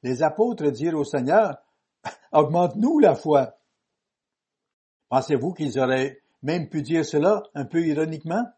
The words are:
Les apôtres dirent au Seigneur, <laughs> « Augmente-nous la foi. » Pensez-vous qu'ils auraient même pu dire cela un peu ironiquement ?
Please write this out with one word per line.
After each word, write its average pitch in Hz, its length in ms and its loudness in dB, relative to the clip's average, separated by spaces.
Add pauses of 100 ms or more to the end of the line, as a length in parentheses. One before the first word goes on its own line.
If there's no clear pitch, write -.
Les 127 220 -2
apôtres 156 480 0
dirent 156 260 -4
au 143 60 0
Seigneur, 147 540 0 (440)
<laughs> « - 60 -12 (240)
Augmente-nous 175 680 2
la 190 160 6
foi. » 143 400 0 (1500)
Pensez-vous 135 440 0
qu'ils 135 260 -4
auraient 131 420 0 (220)
même 156 260 -4
pu 156 140 -6
dire 156 220 0
cela 190 400 0 (100)
un 139 120 -6
peu 165 200 -2
ironiquement ? 156 580 -4 (140)